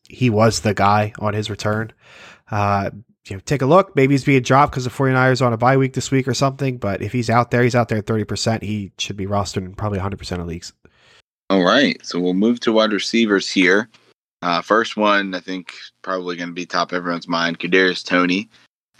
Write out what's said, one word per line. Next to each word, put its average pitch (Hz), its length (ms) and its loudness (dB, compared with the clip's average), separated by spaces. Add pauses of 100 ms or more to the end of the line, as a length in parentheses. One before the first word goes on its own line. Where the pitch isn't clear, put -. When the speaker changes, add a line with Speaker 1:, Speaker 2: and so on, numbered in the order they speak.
Speaker 1:
He 123 220 0
was 107 300 4
the 104 140 0
guy 104 440 2
on 104 160 -2
his 107 160 -4
return. 107 420 -4 (580)
Uh, 101 400 0 (360)
you 101 100 -12
know, 95 80 -14
take 143 180 -2
a 131 40 2
look. 180 300 4
Maybe 139 180 4
he's 131 100 0
being 135 180 4
dropped 135 300 4
'cause 127 120 -6
the 123 60 -4
forty-niners 131 520 2
are 127 40 2
on 120 60 2
a 113 60 -2
bye 123 180 4
week 135 180 0
this - 160 -6
week 135 180 2
or 120 60 -2
something, 135 440 -2
but 101 240 -4
if 104 100 -6
he's 120 160 -2
out 117 220 2
there, 120 120 2
he's 123 120 2
out 120 140 2
there 113 100 -2
at 107 80 -6
thirty 110 180 -2
percent. 110 380 -4
He 101 360 -6
should - 180 -8
be 98 100 -6
rostered 101 380 -4
in 92 100 -14
probably 104 240 -4
a 90 40 -4
hundred 98 160 -6
percent - 220 -8
of 87 60 -8
leagues. 87 260 -10 (800)
Speaker 2:
All 95 140 4
right, 120 400 2
so - 160 -6
we'll 90 140 0
move 113 260 2
to 117 120 0
wide 110 200 2
receivers 104 580 0
here. 98 380 2 (520)
Uh, 87 220 -2
first 110 340 0
one, 101 380 0
I 90 60 -8
think, 92 320 -10 (300)
probably 90 340 -6
gonna 87 160 -8
be 87 120 -8
top 87 280 -4
of 90 40 -6
everyone's 87 320 -6
mind, 85 300 -4
Kadarius 90 460 0
Toney. 90 440 0 (520)